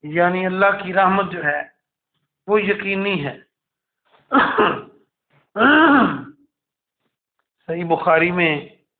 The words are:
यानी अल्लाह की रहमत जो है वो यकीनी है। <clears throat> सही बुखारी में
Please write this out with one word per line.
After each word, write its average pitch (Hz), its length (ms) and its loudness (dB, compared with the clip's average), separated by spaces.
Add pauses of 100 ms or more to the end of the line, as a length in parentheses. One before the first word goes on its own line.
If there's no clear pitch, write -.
यानी 175 400 0
अल्लाह 190 260 2
की 185 200 -8
रहमत 190 340 2
जो 170 180 -10
है 147 320 -6 (720)
वो 214 100 2
यकीनी 196 580 -4
है। 143 280 -8 (880)
<clears throat> 226 2000 0 (1300)
सही 170 160 -6
बुखारी 170 480 2
में 160 540 -4 (140)